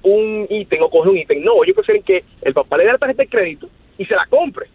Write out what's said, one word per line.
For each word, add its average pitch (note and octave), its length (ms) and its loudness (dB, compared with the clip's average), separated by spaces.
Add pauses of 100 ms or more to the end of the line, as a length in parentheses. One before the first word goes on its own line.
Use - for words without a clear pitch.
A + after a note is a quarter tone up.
un G#3+ 480 0
ítem G3 320 -4
o D#3+ 80 2
coger E3 200 4
un F#3+ 80 2
ítem. D3 240 -2
No, G3 220 2
ellos - 120 2
prefieren G#3 260 0
que F3+ 220 0 (180)
el C3+ 120 -2
papá C#3+ 240 -2
le E3+ 80 4
dé A#3 60 4
la C4 60 0
tarjeta C4 260 -2
de - 40 -6
crédito F3 400 -6 (300)
y G3 80 -10
se A3 80 -4
la F3 120 0
compre. C#4 480 -2